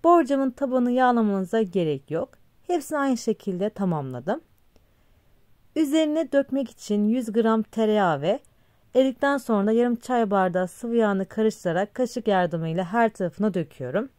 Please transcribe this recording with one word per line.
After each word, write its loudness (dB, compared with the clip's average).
Borcamın 4
tabanı -2
yağlamanıza 2
gerek -2
yok. -8
Hepsini -4
aynı 0
şekilde -4
tamamladım. -4
Üzerine 0
dökmek -2
için -2
yüz -2
gram 2
tereyağı 0
ve 0
eridikten 2
sonra 0
da 2
yarım 2
çay -2
bardağı 0
sıvı -6
yağını 2
karıştırarak -2
kaşık -4
yardımıyla 0
her 0
tarafına -2
döküyorum. -6